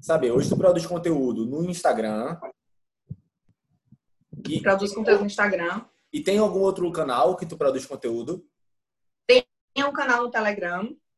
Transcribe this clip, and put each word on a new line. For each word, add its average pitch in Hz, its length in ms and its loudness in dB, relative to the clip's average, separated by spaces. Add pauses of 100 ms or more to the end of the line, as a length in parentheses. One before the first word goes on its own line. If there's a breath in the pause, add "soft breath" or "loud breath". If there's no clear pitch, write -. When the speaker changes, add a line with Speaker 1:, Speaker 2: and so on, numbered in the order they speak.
Speaker 1:
saber, 139 300 2
hoje 139 180 2
tu - 80 2
produz 180 280 4
conteúdo 139 600 -2
no 147 240 -4
Instagram. 117 720 -2 (2000)
E 156 120 -4
Speaker 2:
Produz 196 320 0
conteúdo 220 260 4
no 202 80 -2
Instagram. 190 580 -2 (260)
Speaker 1:
E 147 100 -6
tem 202 180 2
algum 190 220 2
outro 185 300 0
canal 156 460 0
que 180 80 -10
tu 165 100 -12
produz 135 300 0
conteúdo? 127 580 -6 (840)
Speaker 2:
Tem 247 180 6 (320)
um 285 160 0
canal 254 300 0
no 233 80 -4
Telegram. 202 580 -2 (280)